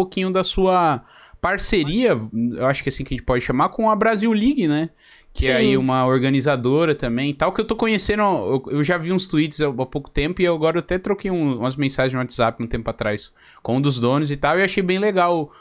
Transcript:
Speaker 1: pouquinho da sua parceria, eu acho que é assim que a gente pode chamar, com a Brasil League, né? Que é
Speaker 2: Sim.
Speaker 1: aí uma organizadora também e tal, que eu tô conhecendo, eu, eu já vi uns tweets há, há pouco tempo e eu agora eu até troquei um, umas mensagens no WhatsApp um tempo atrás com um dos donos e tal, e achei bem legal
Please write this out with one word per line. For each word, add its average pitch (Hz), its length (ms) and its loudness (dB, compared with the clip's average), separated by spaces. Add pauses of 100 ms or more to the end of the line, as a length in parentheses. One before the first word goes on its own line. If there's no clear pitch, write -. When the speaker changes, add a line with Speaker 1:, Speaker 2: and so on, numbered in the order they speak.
Speaker 1:
pouquinho 185 320 -2
da 185 100 2
sua 180 640 2 (380)
parceria, 185 760 2 (400)
eu 127 100 0
acho 135 160 0
que - 60 -2
é - 20 -2
assim - 140 -6
que - 100 -8
a - 20 -4
gente - 80 -8
pode 123 200 0
chamar, 143 240 2
com 214 220 -2
a 214 40 4
Brasil 220 380 2
League, 220 340 2
né? 151 240 0 (420)
Que - 140 -2
é 131 40 2
Speaker 2:
Sim. 127 60 4
Speaker 1:
aí 123 200 4
uma 131 300 2
organizadora 135 880 2
também 131 360 -2
e 139 40 -4
tal, 165 180 0
que 190 80 -4
eu 220 60 0
tô 226 100 -2
conhecendo, 214 460 0
eu, 131 480 0
eu 147 120 0
já 175 160 0
vi 165 140 -4
uns 185 160 0
tweets 151 320 0
há, 151 80 2
há 127 180 -4
pouco 143 240 -10
tempo 160 320 -2
e - 20 2
eu 175 100 2
agora 160 240 0
eu - 20 -4
até 180 180 -4
troquei 196 320 -4
um, 151 280 0
umas 127 180 -4
mensagens 131 380 -2
no 131 40 -2
WhatsApp 120 440 -2
um 117 40 -6
tempo 117 240 -6
atrás 107 420 -6 (300)
com 117 140 0
um 131 40 2
dos 139 200 0
donos 143 300 0
e 143 60 -4
tal, 151 220 0
e 190 40 4
achei 190 200 0
bem 185 160 0
legal 175 640 0